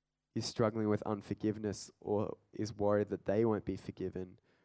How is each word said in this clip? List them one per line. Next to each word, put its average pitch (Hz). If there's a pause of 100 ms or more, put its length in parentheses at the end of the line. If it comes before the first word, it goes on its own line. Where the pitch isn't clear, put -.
(340)
is 110
struggling 110
with 104
unforgiveness 104 (100)
or 104 (180)
is 104
worried 101
that 95
they 107
won't 107
be 95
forgiven 92 (260)